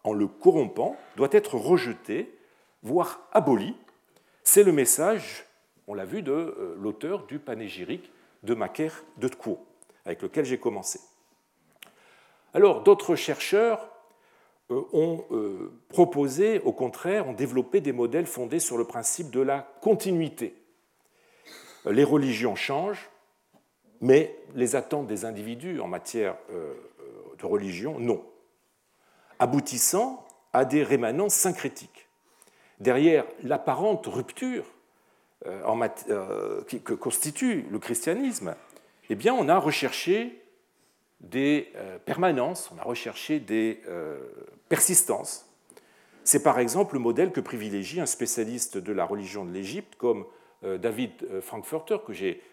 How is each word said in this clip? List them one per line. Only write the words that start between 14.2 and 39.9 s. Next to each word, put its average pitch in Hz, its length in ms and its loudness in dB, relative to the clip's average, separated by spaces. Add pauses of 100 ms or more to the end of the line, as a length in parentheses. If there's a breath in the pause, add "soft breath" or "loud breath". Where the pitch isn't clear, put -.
euh, 131 100 0 (120)
ont, 165 380 2
euh, 101 460 -6 (120)
proposé, 170 720 4
au 123 100 2
contraire, 170 560 -2
ont 123 60 -8
développé 127 480 0
des 143 100 -2
modèles 123 360 0
fondés 123 340 -4
sur 123 160 -2
le 120 80 0
principe 120 440 -6
de 131 120 0
la 139 260 0 (140)
continuité. 170 760 0 (1300 loud breath)
Les 127 200 6
religions 123 500 2
changent, 175 540 -4 (880)
mais 135 380 6 (160)
les 127 220 0
attentes 139 320 -2
des 107 180 -6
individus 120 540 -8
en 98 80 -6
matière, 90 500 -4 (140)
euh, 78 240 -10 (640)
de - 80 -12
religion, 101 500 -4
non. 117 260 -2 (1160 soft breath)
Aboutissant 143 840 2 (300)
à 131 120 6
des 147 180 2
rémanents 135 460 2
syncrétiques. - 800 -2 (720 soft breath)
Derrière 139 460 6 (160)
l'apparente 151 640 0
rupture, 240 600 -6 (800)
euh, 95 160 -10
en 113 120 0
mat-, 117 340 -4
euh, 101 560 -4
qui, 120 140 -8
que - 140 -4
constitue 151 800 -2
le 104 80 -6
christianisme, 180 760 -4 (540 soft breath)
eh 113 60 0
bien, 165 180 2
on 185 160 2
a 175 80 8
recherché 175 840 0 (760)